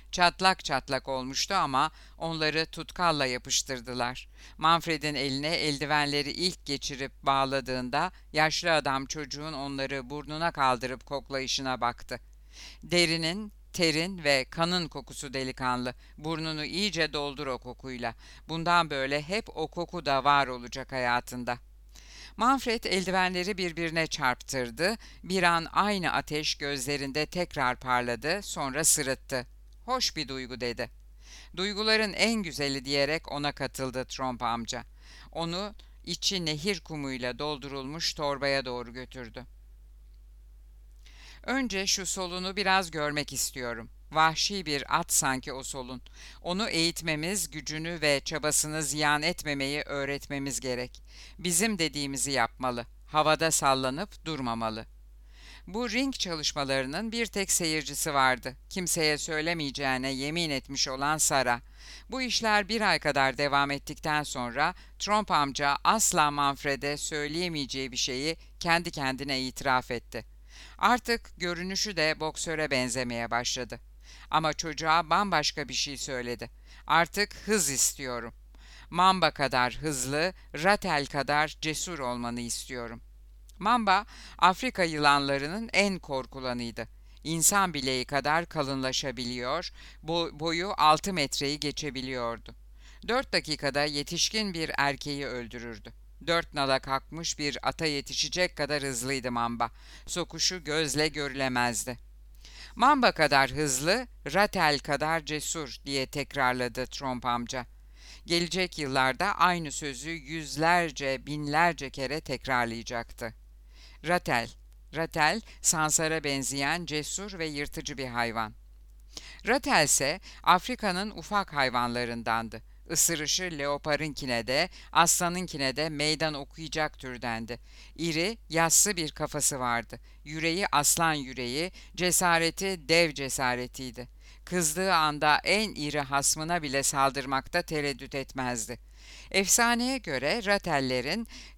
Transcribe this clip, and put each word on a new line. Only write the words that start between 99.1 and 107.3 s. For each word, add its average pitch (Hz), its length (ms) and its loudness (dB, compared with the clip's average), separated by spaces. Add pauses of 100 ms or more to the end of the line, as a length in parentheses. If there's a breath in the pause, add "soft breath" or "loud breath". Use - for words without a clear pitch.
Mamba. 117 400 0 (360 loud breath)
Sokuşu 170 560 -2
gözle 151 440 2
görülemezdi. 127 920 0 (760 loud breath)
"Mamba 254 360 6
kadar 139 400 6
hızlı, 151 560 2 (260)
Ratel 180 460 4
kadar 151 460 0
cesur." 151 600 -4
diye 139 200 0
tekrarladı 127 800 0
Tromp 127 380 -6
amca. 120 400 -2 (600 loud breath)